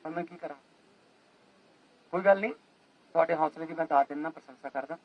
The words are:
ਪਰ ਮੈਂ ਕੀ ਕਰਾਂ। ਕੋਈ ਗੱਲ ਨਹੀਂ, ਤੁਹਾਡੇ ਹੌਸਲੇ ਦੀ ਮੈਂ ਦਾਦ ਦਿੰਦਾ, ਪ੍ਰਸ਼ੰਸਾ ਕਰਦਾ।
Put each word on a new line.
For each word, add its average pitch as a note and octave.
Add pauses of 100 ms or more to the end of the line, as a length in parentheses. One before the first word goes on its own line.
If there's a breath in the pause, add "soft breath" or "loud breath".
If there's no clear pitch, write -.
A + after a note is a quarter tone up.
ਪਰ D#3+
ਮੈਂ E3
ਕੀ E3+
ਕਰਾਂ। D3 (1600)
ਕੋਈ F3+
ਗੱਲ G3
ਨਹੀਂ, G3+ (600)
ਤੁਹਾਡੇ E3
ਹੌਸਲੇ D#3
ਦੀ E3
ਮੈਂ D#3+
ਦਾਦ C#3+
ਦਿੰਦਾ, D3
ਪ੍ਰਸ਼ੰਸਾ C#3
ਕਰਦਾ। C#3